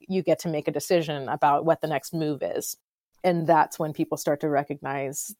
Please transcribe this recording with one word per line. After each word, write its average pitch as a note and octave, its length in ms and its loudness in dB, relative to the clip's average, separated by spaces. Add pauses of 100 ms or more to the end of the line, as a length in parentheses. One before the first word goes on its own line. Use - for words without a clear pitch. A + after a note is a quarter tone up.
you F#3 220 -2
get D#3+ 180 2
to F3 80 -4
make D3+ 200 -2
a D#3 40 0
decision D3 560 0
about C#3+ 360 2
what D#3+ 160 4
the D#3+ 80 -2
next D3+ 260 -4
move D3+ 280 -2
is. - 340 -4 (480)
And E3+ 220 2
that's D#3 320 4
when D#3 140 -2
people D#3 240 -4
start D3 240 0
to D#3+ 80 0
recognize C#3+ 920 -4